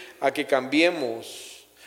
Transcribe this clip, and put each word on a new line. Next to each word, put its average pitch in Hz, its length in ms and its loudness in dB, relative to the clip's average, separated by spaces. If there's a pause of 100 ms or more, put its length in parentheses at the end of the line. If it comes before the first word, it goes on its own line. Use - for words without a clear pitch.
(200)
a 135 140 2
que 147 120 -2
cambiemos, 135 1200 0 (200)